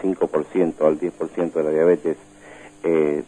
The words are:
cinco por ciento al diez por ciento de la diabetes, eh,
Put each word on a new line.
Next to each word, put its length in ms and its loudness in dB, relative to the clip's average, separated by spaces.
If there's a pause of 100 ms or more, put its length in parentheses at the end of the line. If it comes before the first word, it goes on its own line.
cinco 260 -2
por 180 -2
ciento 400 0
al 140 2
diez 140 -6
por 160 -8
ciento 300 -4
de 60 0
la 60 -2
diabetes, 460 2 (640)
eh, 440 0